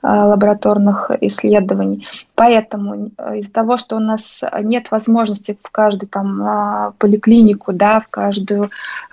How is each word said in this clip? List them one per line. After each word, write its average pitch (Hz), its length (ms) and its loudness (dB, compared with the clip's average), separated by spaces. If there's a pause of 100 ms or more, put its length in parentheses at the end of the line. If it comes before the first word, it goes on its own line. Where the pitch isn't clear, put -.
э, - 60 0
лабораторных 208 1120 2
исследований. 202 880 0 (260)
Поэтому, 214 840 0
э, 214 220 -8
из-за 202 140 -12
того, 226 260 0
что - 160 -10
у 220 60 -2
нас 220 420 -4 (200)
нет 233 280 -4
возможности 214 720 -2
в - 80 -20
каждую 202 380 0
там, 196 340 -4
а, 208 560 -4
поликлинику, 214 720 4
да, 208 280 2
в 220 80 -10
каждую, 202 640 -4 (420)